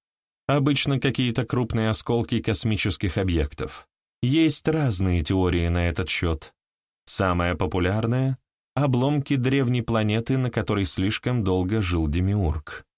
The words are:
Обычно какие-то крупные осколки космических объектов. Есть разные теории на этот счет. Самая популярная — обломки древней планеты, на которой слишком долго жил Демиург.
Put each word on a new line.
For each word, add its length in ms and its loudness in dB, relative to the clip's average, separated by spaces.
Обычно 520 0
какие-то 460 0
крупные 440 -2
осколки 520 0
космических 760 -2
объектов. 720 -2
Есть 460 2
разные 560 2
теории 440 2
на 200 0
этот 220 -2
счет. 440 -4
Самая 500 0
популярная — 840 0
обломки 600 0
древней 460 2
планеты, 560 0
на 120 0
которой 360 0
слишком 580 -2
долго 380 0
жил 260 0
Демиург. 800 -2